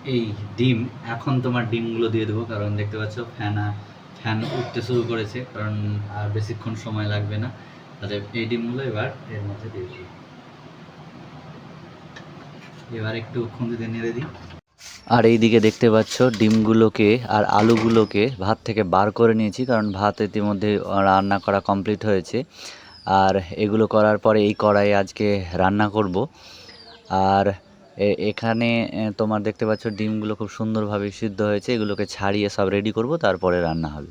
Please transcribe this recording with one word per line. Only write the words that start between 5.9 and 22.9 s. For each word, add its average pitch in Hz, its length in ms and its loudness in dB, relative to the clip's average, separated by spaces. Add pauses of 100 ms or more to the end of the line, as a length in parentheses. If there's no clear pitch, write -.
আর 104 160 -4
বেশিক্ষণ 107 440 -6
সময় 107 340 -6
লাগবে 104 300 -4
না। 123 120 -4 (500)
তাহলে 101 200 -6 (120)
এই 113 140 -4
ডিমগুলো 120 360 -4
এবার 113 240 -4 (240)
এর 104 100 -10
মধ্যে 101 320 -10
দিয়ে 92 140 -10
দেবো। 90 180 -16 (3000)
এবার 110 200 -6
একটু 113 320 -6 (100)
খুন্তি 117 180 -4
দিয়ে 113 120 -6
নেড়ে 117 240 -4
দিই। 127 100 -6 (840)
আর 117 180 6
এইদিকে 113 360 8
দেখতে 110 300 6
পাচ্ছ 110 320 4
ডিমগুলোকে 110 960 4 (100)
আর 104 160 2
আলুগুলোকে 110 960 4
ভাত 101 260 0
থেকে 107 180 0
বার 95 280 2
করে 113 240 4
নিয়েছি, 110 300 0
কারণ 107 280 0
ভাত 101 280 0
ইতিমধ্যে 104 580 0
রান্না 98 600 2
করা 98 220 0
কমপ্লিট 101 440 -2
হয়েছে। 107 400 -2 (600)